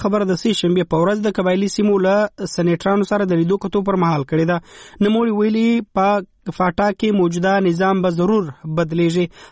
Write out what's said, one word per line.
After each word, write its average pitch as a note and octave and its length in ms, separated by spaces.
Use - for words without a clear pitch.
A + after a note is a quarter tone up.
خبره G3+ 240
د F3+ 140
سې A3 180
شنبې F3 320
په D#3+ 100
ورځ G3+ 240
د G3+ 140
قبایلي F#3+ 380
سیمو G#3 280
له G3+ 480
سنیټرانو F#3 580
سره G3+ 200
د E3 100
لیدو F#3+ 240
کتو G3 240
پر F#3 160
مهال D3+ 240
کړې D#3+ 200
ده. F3 60
نوموړي A3+ 360
ویلي، A3 280
په F#3+ 100
فاټا F#3 320
کې G#3 200
موجوده F3 480
نظام F#3 380
به F3 160
ضرور F#3+ 340
بدلیږي. E3+ 460